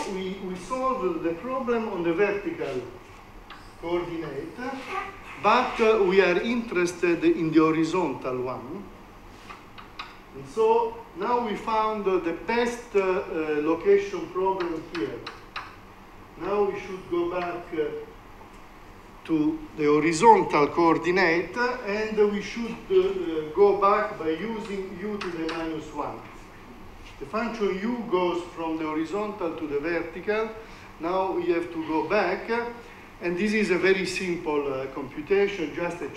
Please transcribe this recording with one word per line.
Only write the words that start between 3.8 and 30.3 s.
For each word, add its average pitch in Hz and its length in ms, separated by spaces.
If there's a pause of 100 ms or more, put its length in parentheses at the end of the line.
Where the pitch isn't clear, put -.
coordinate, 165 720 (880)
but, 233 400
uh, 220 220
we 190 180
are 175 180
interested 180 840
in 165 280
the 151 80
horizontal 156 840
one. 127 400 (1500)
And 135 120
so 226 480 (220)
now 240 280
we 202 100
found, 214 520
uh, 185 120
the 165 140 (120)
best, 233 500
uh, 196 40
uh, 185 240 (400)
location 175 640
problem 175 540 (120)
here. 131 240 (1200)
Now 202 260
we 190 140
should 185 300
go 175 220
back, 175 420
uh, 151 120 (1400)
to 156 340 (180)
the 151 80
horizontal 156 840
coordinate, 170 880 (300)
and 208 320 (140)
we 202 100
should, 226 340 (140)
uh, 190 60
uh, 170 600
go 202 240
back 202 380
by 156 120
using 190 720
u 208 180
to 185 120
the 160 240
minus 160 400
one. 147 260 (1000)
The - 80
function 208 520
u 233 300
goes 175 320 (140)
from 165 220
the 160 80
horizontal 160 720
to 160 120
the 143 120
vertical. 180 720 (500)